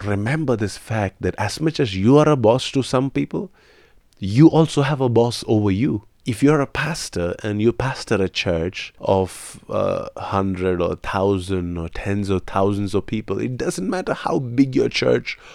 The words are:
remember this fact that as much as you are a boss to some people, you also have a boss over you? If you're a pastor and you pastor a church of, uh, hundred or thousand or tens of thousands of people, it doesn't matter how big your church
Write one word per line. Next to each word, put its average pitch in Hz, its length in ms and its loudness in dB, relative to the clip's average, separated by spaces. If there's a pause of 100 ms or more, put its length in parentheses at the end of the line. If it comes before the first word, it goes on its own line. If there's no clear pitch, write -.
remember 113 540 0
this 104 200 -2
fact 107 440 -4
that 90 160 -2
as - 240 -4
much 160 180 -2
as 107 160 -2
you 107 220 6
are 151 100 6
a 151 80 4
boss 123 360 4
to 135 120 0
some 131 260 0
people, 147 400 -6 (680)
you 110 320 8
also 156 320 2
have 135 180 0
a 131 80 2
boss 117 400 2
over 107 240 4
you? 107 320 0 (220)
If 123 180 -4
you're 147 180 6
a 135 60 -2
pastor 139 720 -4
and 104 180 -2
you 113 140 4
pastor 123 480 -2
a 92 80 0
church 87 720 -4
of, - 680 -2
uh, 98 480 -2
hundred 92 640 -2
or 87 160 -2
thousand 92 840 -2
or 82 120 -6
tens 98 400 -4
of 95 140 -2
thousands 101 500 -2
of 101 140 -2
people, 104 320 -6
it 123 180 -6
doesn't 180 320 -6
matter 185 240 -4
how - 240 -4
big 127 380 0
your 120 140 2
church 123 500 0 (160)